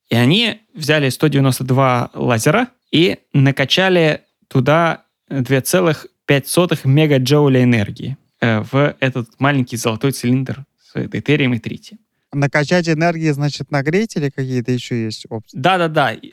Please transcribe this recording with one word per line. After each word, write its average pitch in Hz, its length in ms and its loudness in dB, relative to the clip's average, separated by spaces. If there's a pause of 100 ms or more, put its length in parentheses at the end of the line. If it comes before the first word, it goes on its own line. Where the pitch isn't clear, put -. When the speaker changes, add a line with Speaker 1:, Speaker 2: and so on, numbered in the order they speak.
Speaker 1:
И 113 80 0
они 175 440 2 (140)
взяли 151 340 0
сто 151 200 -2
девяносто 135 360 0
два 127 500 0
лазера 143 540 0 (220)
и 180 280 2 (140)
накачали 151 920 2 (260)
туда 151 560 0 (240)
две 135 320 0
целых 170 460 0 (200)
пять 139 220 0
сотых 170 360 0
мегаджоуля 139 760 4
энергии, 120 540 0 (240)
э, 113 300 0
в 143 300 0
этот 123 280 -4 (100)
маленький 131 380 0
золотой 117 360 -2
цилиндр 131 520 -4 (140)
с 120 300 -10
дейтерием 135 460 -2
и 110 40 -4
тритием. - 400 -14 (340)
Speaker 2:
Накачать 151 560 0
энергии, 160 420 0
значит, 143 400 -4
нагреть 156 460 -2
или 143 140 -2
какие-то 127 420 -4
еще 123 240 -4
есть 110 320 -8
опции? 113 300 -12
Speaker 1:
Да-да-да. 156 580 0 (160)